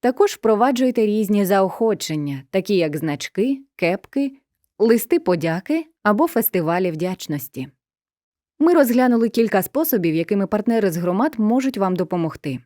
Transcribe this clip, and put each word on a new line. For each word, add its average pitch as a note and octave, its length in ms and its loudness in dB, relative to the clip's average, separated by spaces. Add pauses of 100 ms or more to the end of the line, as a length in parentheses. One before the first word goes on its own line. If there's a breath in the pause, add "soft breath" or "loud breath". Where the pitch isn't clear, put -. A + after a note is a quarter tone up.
Також C4 300 2
впроваджуйте A#3+ 720 2
різні G#3 400 2
заохочення, F3 1040 0
такі F#3+ 260 -2
як D#3+ 220 0
значки, F3 640 -4 (160)
кепки, G#3 560 -2 (480)
листи A#3 400 2
подяки F3+ 680 -2 (180)
або G#3+ 240 2
фестивалі F3+ 640 -2
вдячності. D#3 760 -8 (920)
Ми E4 140 4
розглянули A#3+ 560 4
кілька G#3+ 320 0
способів, F#3 540 -2
якими F#3+ 320 -2
партнери G#3+ 440 0
з D#3+ 60 -4
громад F#3 400 -2
можуть A#3+ 400 0
вам F#3 180 0
допомогти. E3 720 -4